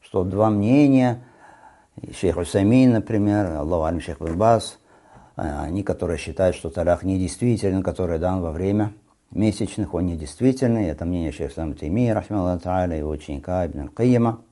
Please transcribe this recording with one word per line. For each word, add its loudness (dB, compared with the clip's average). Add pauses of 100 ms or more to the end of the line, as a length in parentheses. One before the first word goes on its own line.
что -2
два 0
мнения. 4 (720)
И -14
шейх 0
Усаймин, 4
например, 2 (100)
Аллаху 0
алям, -2
шейх -10
Бин -4
Баз, 2 (580)
э, -6
они, -4
которые -4
считают, 0
что -8
талях 0
недействителен, 0
который -2
дан 0
во -4
время 0 (400)
месячных, -2
он -2
недействительный. 0
Это -4
мнение -2
шейха -6
Ислама -6
Таймии, 0
рахимахуллаху -2
тааля, 0
его -4
ученика -4
Ибн -8
Аль-Кайима. 0 (140)